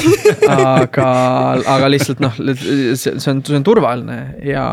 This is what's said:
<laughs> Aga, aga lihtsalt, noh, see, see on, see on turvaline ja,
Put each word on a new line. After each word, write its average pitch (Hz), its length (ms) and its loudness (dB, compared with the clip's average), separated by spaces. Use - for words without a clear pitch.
<laughs> 427 220 2
Aga, 131 600 2
aga 135 220 2
lihtsalt, 139 320 0
noh, - 140 -2
see, 127 420 -2
see - 360 -4
on, 135 120 -2
see 147 140 -2
on 139 80 0
turvaline 123 500 0
ja, 139 180 -4